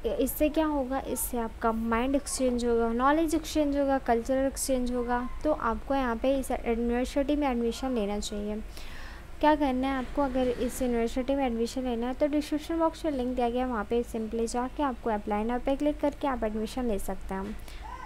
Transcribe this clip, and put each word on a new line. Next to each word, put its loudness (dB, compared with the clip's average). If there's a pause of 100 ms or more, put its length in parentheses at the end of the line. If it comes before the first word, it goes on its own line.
(200)
इससे 4
क्या 2
होगा, 0
इससे -4
आपका 0
mind 0
exchange 0
होगा, 4
knowledge 4
exchange 2
होगा, 4
cultural 2
exchange 0
होगा। -2 (160)
तो 4
आपको -2
यहाँ 2
पे 2
इस -2
university 0
में 2
admission 0
लेना 0
चाहिए। -4 (760)
क्या 8
करना 2
है 0
आपको, 0
अगर 2
इस -2
यूनिवर्सिटी 0
में 2
admission -2
लेना 0
है -2
तो 2
description 0
box 0
में 0
link -2
दिया 2
गया 0
है, -2
वहाँ -2
पे 0
simply -2
जाके -2
आपको -2
apply 0
now 0
पे 0
click 0
करके 0
आप -2
admission -2
ले 0
सकते -4
हैं। -6 (500)